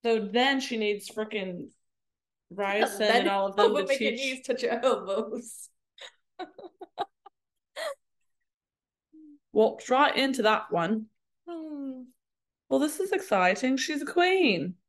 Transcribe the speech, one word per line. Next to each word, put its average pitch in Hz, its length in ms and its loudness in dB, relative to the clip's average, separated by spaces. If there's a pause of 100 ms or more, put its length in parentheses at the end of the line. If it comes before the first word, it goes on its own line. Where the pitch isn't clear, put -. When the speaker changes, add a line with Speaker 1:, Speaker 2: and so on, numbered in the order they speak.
Speaker 1:
So 220 220 2
then 254 340 2
she 254 160 -4
needs 208 320 -2
frickin' 202 640 -8 (800)
Ryerson 202 480 -2
Speaker 2:
Then 226 240 4
Speaker 1:
and 202 80 2
all 196 160 0
of 196 100 -4
them 208 80 6
Speaker 2:
<laughs> 226 80 6
we'll 285 120 0
Speaker 1:
to - 40 -6
Speaker 2:
make 277 140 0
it 233 160 -2
Speaker 1:
teach. 262 220 -4
Speaker 2:
ease, - 60 -16
touch 240 160 -2
your 240 100 0 (120)
elbows. 214 840 -2 (720)
<laughs> 370 80 -12 (3000)
Speaker 1:
Walked - 380 2
right 277 260 4
into 262 260 0
that 214 280 4
one. 208 360 0 (420)
Speaker 2:
Hmm. 294 540 -12 (680)
Speaker 1:
Well, 269 100 0
this 294 220 0
is 381 120 -2
exciting. 202 640 2
She's 294 260 -4
a 285 40 -8
queen. 349 680 2 (140)